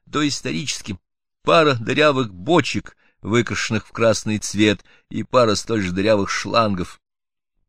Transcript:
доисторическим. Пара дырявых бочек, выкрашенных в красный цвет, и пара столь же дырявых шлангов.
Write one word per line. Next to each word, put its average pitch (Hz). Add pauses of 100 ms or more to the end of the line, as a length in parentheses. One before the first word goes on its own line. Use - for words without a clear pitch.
доисторическим. 139 (420)
Пара 156
дырявых 131
бочек, 107 (280)
выкрашенных 107
в -
красный 110
цвет, 101 (240)
и 110
пара 113
столь 110
же 92
дырявых 98
шлангов. 101 (680)